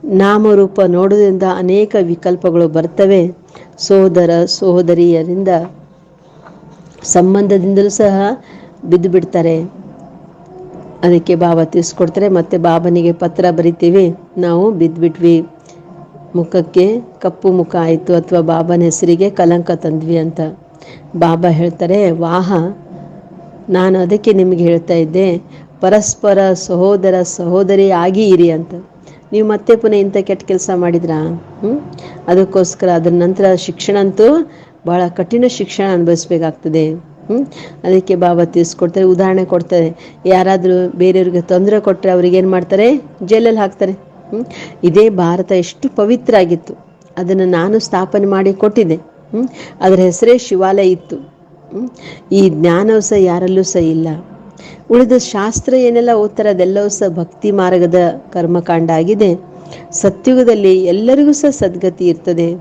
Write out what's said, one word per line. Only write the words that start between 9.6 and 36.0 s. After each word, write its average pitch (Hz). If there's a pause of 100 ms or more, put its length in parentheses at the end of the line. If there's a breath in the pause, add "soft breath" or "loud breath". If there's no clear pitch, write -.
ಅದಕ್ಕೆ 175
ಬಾಬಾ 170
ತಿಳಿಸ್ಕೊಡ್ತಾರೆ, 170
ಮತ್ತೆ 175
ಬಾಬನಿಗೆ 170
ಪತ್ರ 170
ಬರಿತೀವಿ, 170 (240)
"ನಾವು 180
ಬಿದ್ದುಬಿಟ್ವಿ, 165 (880 loud breath)
ಮುಖಕ್ಕೆ 180 (200)
ಕಪ್ಪು -
ಮುಖ 180
ಆಯ್ತು, 165
ಅಥವಾ 170
ಬಾಬನ 165
ಹೆಸರಿಗೆ 170
ಕಲಂಕ 175
ತಂದ್ವಿ" 165
ಅಂತ. 165 (760 loud breath)
ಬಾಬಾ 170
ಹೇಳ್ತಾರೆ, 170
"ವಾಹ, 170 (1160)
ನಾನು 185
ಅದಕ್ಕೆ 208
ನಿಮ್ಗೆ 185
ಹೇಳ್ತಾ 170
ಇದ್ದೆ, 170 (420 loud breath)
ಪರಸ್ಪರ 196
ಸಹೋದರ 185
ಸಹೋದರಿ 190
ಆಗಿ 185
ಇರಿ" 175
ಅಂತ. 160 (640 loud breath)
ನೀವು 214
ಮತ್ತೆ 208
ಪುನಃ 220
ಇಂಥ 196
ಕೆಟ್ಟ 196
ಕೆಲಸ 190
ಮಾಡಿದ್ರಾ? 170 (120)
ಹ್ಮ್? 247 (480 loud breath)
ಅದಕ್ಕೋಸ್ಕರ 185
ಅದ್ರ 170
ನಂತರ 185
ಶಿಕ್ಷಣ 180
ಅಂತೂ 220 (360 loud breath)
ಬಹಳ 180 (140)
ಕಠಿಣ 233
ಶಿಕ್ಷಣ 196
ಅನುಭವಿಸ್ಬೇಕಾಗ್ತದೆ. 165